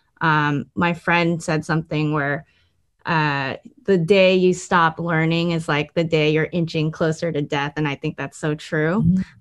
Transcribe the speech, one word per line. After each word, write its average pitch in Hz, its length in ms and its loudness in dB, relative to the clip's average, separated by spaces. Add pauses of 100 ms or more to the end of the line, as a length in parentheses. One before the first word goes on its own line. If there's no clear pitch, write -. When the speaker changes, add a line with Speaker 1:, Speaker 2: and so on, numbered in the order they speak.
(200)
Speaker 1:
Um, 151 540 0
my 170 180 0
friend 170 500 0
said 160 220 -4
something 156 480 -2
where, 143 320 -2 (640)
uh, 143 500 -2 (280)
the 196 140 2
day 185 380 4
you 185 180 4
stop 170 460 0
learning 170 500 0
is, 165 160 -2
like, 147 280 -2
the 170 100 0
day 156 260 2
you're 156 220 2
inching 160 400 -2
closer 160 400 -2
to 147 100 -2
death. 147 340 -4
And 156 120 -2
I 135 80 -4
think 156 200 -6
that's 139 220 -10
so 151 160 -2
true. 160 480 -2
Speaker 2:
Mm-hmm. 180 140 4 (240)